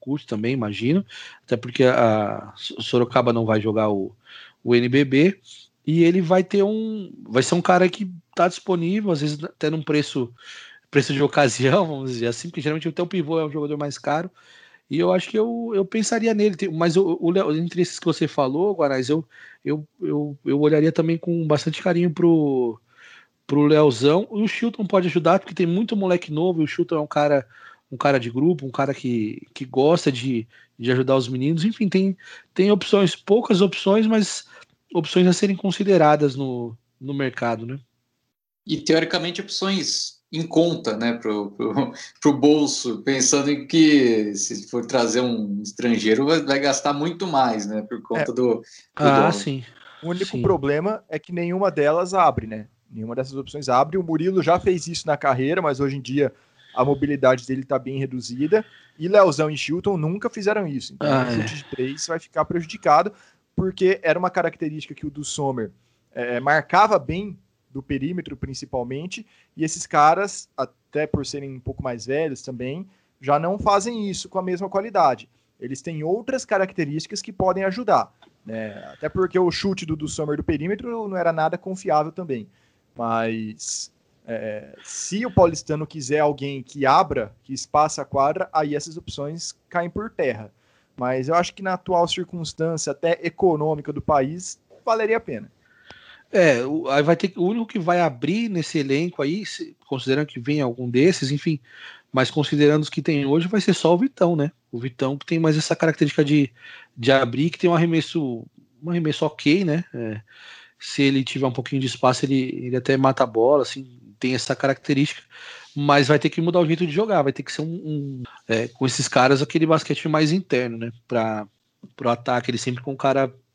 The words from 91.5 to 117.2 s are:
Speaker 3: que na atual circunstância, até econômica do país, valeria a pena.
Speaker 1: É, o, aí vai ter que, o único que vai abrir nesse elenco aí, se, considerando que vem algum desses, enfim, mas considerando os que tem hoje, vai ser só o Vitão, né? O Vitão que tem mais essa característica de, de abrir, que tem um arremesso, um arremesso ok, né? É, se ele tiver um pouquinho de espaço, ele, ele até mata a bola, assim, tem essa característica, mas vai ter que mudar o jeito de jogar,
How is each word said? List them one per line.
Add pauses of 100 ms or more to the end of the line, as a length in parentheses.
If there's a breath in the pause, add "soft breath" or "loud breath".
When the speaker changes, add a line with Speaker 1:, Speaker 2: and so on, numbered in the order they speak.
Speaker 3:
que
na
atual
circunstância,
até
econômica
do
país, (260)
valeria
a
pena. (840 loud breath)
Speaker 1:
É,
o,
aí
vai
ter
que,
o
único
que
vai
abrir
nesse
elenco
aí,
se, (100)
considerando
que
vem
algum
desses,
enfim, (520 loud breath)
mas
considerando
os
que
tem
hoje,
vai
ser
só
o
Vitão,
né? (200)
O
Vitão
que
tem
mais
essa
característica
de, (480 loud breath)
de
abrir,
que
tem
um
arremesso, (400)
um
arremesso
ok,
né? (100)
É, (580 loud breath)
se
ele
tiver
um
pouquinho
de
espaço,
ele,
ele
até
mata
a
bola,
assim, (200)
tem
essa
característica, (540 loud breath)
mas
vai
ter
que
mudar
o
jeito
de
jogar,